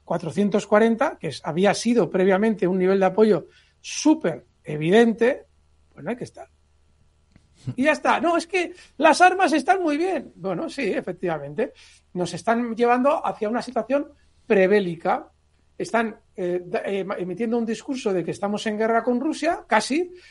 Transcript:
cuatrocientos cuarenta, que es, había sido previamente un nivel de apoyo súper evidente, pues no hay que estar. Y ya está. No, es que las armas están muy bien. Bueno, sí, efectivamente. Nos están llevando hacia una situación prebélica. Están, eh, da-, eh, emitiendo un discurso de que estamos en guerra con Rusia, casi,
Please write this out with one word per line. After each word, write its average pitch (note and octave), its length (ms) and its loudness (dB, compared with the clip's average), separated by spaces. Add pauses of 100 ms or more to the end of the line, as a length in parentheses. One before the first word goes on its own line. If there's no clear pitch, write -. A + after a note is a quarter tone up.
cuatrocientos F3+ 600 -2
cuarenta, A3+ 540 2
que - 80 -12
es, C#3 160 -10
había F3 300 2
sido A#3 360 0
previamente F#3+ 560 2
un F3+ 120 0
nivel F#3 220 2
de F#3 60 4
apoyo F#3+ 420 2 (340)
súper - 640 -2 (180)
evidente, A3 840 2 (420)
pues C3+ 140 -20
no E3+ 80 -6
hay B3 40 -8
que B3+ 80 -12
estar. - 240 -16 (1300)
Y B3+ 80 -2
ya D4+ 80 2
está. C4+ 300 0
No, E4+ 160 0
es E4+ 100 -4
que F4 260 -4 (220)
las D#4 240 4
armas F4+ 320 6
están F4+ 320 2
muy D4 140 0
bien. E4+ 400 -4
Bueno, F#3 320 -6
sí, A3 240 -4
efectivamente. E3+ 800 -6 (400)
Nos F3+ 200 -4
están A#3 400 -2
llevando B3 520 2
hacia G#3 240 -4
una A3+ 120 -2
situación B3 460 -4 (400)
prebélica. G3 840 2 (480)
Están, A3 420 -2 (180)
eh, F3+ 280 -4
da-, G3 200 -6
eh, G3 200 -4 (120)
emitiendo G3+ 400 -4
un A#3 80 -2
discurso A3+ 480 -6
de F3 100 -2
que D#3+ 80 -6
estamos G3+ 340 -6
en G#3+ 120 -4
guerra A3+ 260 0
con B3 160 0
Rusia, D#4+ 480 -4
casi, C#4+ 460 0 (180)